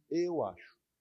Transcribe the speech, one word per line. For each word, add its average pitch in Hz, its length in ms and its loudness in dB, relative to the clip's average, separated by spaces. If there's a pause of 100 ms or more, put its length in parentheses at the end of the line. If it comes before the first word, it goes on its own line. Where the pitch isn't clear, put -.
(100)
eu 170 320 2
acho. - 340 -6 (240)